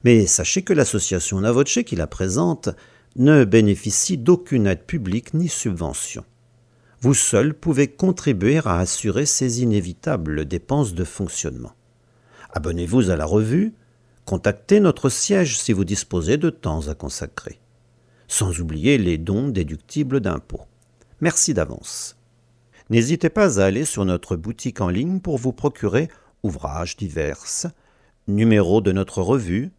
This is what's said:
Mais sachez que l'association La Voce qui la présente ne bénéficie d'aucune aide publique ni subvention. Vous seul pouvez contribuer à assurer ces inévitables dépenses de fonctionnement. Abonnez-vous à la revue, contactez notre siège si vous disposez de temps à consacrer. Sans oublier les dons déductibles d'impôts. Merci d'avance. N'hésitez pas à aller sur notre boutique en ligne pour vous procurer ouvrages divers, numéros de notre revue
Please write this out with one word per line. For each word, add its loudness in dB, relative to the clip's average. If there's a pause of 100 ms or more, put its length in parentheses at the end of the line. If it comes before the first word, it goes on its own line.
Mais 8
sachez 0
que -4
l'association 0
La 0
Voce 2
qui -6
la -2
présente -2 (480)
ne 8
bénéficie 2
d'aucune 2
aide -2
publique -4
ni 0
subvention. -6 (800)
Vous 4
seul 2
pouvez 0
contribuer 0
à 0
assurer -2
ces -2
inévitables -2
dépenses -2
de -4
fonctionnement. -8 (800)
Abonnez-vous 0
à 2
la -2
revue, 0 (500)
contactez 0
notre 2
siège 0
si -2
vous 0
disposez -2
de 0
temps -6
à -6
consacrer. -12 (680)
Sans -2
oublier 2
les 2
dons -2
déductibles -4
d'impôts. -6 (560)
Merci 0
d'avance. -6 (760)
N'hésitez 2
pas 2
à 4
aller 0
sur -2
notre -2
boutique -8
en 0
ligne -2
pour -4
vous -2
procurer -2 (340)
ouvrages -6
divers, -6 (640)
numéros 4
de 0
notre -2
revue -2